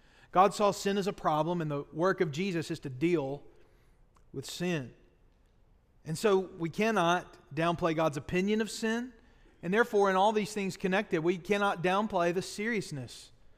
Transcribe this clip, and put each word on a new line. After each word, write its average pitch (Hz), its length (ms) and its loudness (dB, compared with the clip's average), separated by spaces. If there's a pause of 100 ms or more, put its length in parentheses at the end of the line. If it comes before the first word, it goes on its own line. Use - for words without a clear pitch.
(320)
God 196 220 6
saw 208 160 2
sin 196 300 -2
as 185 80 -2
a 202 60 -2
problem, 165 460 0
and 156 120 -4
the 143 200 -4
work 185 300 0
of 170 100 2
Jesus 170 380 -4
is 165 120 -6
to 143 80 -10
deal 139 520 0 (920)
with 135 140 -10
sin. 160 460 -4 (1120)
And 156 120 -6
so 190 320 2 (100)
we 165 100 -4
cannot 180 560 2 (300)
downplay 165 400 0
God's 156 220 2
opinion 196 440 0
of 214 80 -4
sin, 233 420 -4 (520)
and 175 100 -2
therefore 214 360 4
in 190 60 4
all 202 180 4
these 208 200 -2
things 196 240 -4
connected, 185 460 0
we 180 140 0
cannot 202 460 0
downplay 185 500 2
the 185 80 -2
seriousness 190 920 -6 (260)